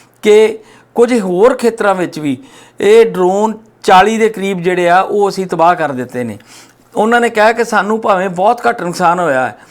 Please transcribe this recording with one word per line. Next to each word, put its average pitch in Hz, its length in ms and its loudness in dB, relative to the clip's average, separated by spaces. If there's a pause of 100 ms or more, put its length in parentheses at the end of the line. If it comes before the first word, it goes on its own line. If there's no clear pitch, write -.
(220)
ਕਿ 214 380 2 (360)
ਕੁਝ 240 240 2
ਹੋਰ 190 360 2
ਖੇਤਰਾਂ 226 400 -2
ਵਿੱਚ 180 240 -6
ਵੀ 139 180 -4 (420)
ਇਹ 226 260 4
ਡਰੋਨ 196 520 -2 (260)
ਚਾਲੀ 202 340 4
ਦੇ 214 120 0
ਕਰੀਬ 196 320 -6
ਜਿਹੜੇ 175 280 0
ਆ 180 120 4
ਉਹ 202 280 0
ਅਸੀਂ 190 180 -6
ਤਬਾਹ 175 280 2
ਕਰ 156 160 -4
ਦਿੱਤੇ 123 320 -8
ਨੇ। 107 140 -10 (580)
ਉਹਨਾਂ 226 260 2
ਨੇ 233 80 0
ਕਿਹਾ 220 220 2
ਕਿ 233 120 -2
ਸਾਨੂੰ 214 380 -2
ਭਾਵੇਂ 196 280 -2
ਬਹੁਤ 190 400 0
ਘੱਟ 233 120 -6
ਨੁਕਸਾਨ 175 380 -2
ਹੋਇਆ 131 280 -2
ਹੈ, 107 100 -10 (140)